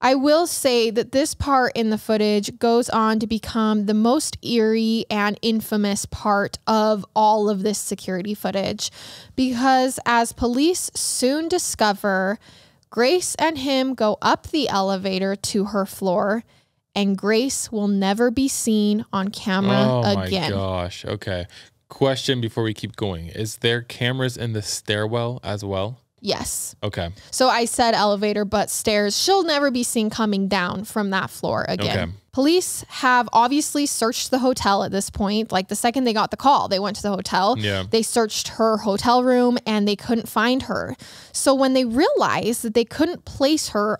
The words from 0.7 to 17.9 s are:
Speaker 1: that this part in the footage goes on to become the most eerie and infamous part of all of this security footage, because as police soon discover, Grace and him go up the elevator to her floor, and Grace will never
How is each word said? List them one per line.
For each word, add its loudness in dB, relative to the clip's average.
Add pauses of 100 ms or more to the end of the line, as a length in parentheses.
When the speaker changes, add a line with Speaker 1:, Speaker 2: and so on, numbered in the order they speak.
Speaker 1:
that -2
this 0
part 2
in 0
the 0
footage 0
goes 2
on 2
to -2
become 0
the 0
most 2
eerie 2
and 0
infamous 0
part -2
of 0 (100)
all 2
of -2
this -2
security -6
footage, -4 (460)
because 2
as 2
police 0
soon -2
discover, 0 (500)
Grace 0
and 0
him 0
go 0
up 2
the 0
elevator -2
to -2
her 0
floor, -2 (500)
and 2
Grace 0
will -2
never 2